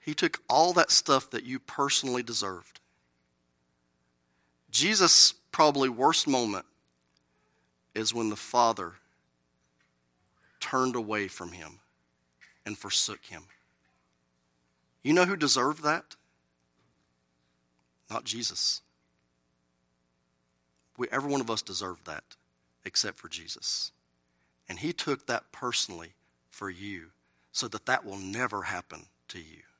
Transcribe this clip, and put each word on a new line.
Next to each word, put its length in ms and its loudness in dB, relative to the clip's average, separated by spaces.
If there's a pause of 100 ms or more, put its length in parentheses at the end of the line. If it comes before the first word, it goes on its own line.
He 140 -8
took 340 0
all 240 6
that 180 6
stuff 400 4
that 140 -6
you 160 -8
personally 640 0
deserved. 560 -8 (1900)
Jesus' 600 6 (200)
probably 360 6
worst 380 2
moment 400 0 (1300)
is 180 -2
when 180 0
the 60 -6
Father 580 0 (1600)
turned 380 0
away 320 -2
from 240 -12
him 260 -16 (880)
and 100 -10
forsook 480 -4
him. 200 -18 (1600)
You 80 4
know 120 8
who 120 0
deserved 480 0
that? 320 -2 (1900)
Not 140 -6
Jesus. 580 -4 (2250)
We, 140 -4
every 180 -2
one 100 0
of 100 -6
us 120 -2
deserved 440 -10
that, 180 -12 (600)
except 320 -4
for 120 -20
Jesus. 640 -10 (760)
And 100 -12
he 140 -4
took 340 -6
that 240 -4
personally 640 -6 (360)
for 220 -12
you, 360 -14 (440)
so 160 -6
that 200 -10
that 180 0
will 140 -12
never 440 -4
happen 440 -10 (220)
to 100 -14
you. 240 -20 (180)